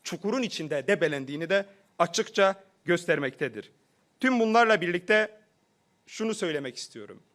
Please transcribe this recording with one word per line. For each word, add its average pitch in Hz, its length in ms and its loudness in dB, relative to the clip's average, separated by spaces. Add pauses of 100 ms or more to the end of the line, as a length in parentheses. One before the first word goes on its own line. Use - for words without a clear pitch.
çukurun 220 380 -4
içinde 156 460 -4
debelendiğini 151 640 0
de 196 160 0 (340)
açıkça 190 640 0 (220)
göstermektedir. 147 840 -2 (480)
Tüm 254 200 2
bunlarla 220 420 4
birlikte 180 580 0 (680)
şunu 220 280 -6
söylemek 151 440 -6
istiyorum. 101 460 -16 (120)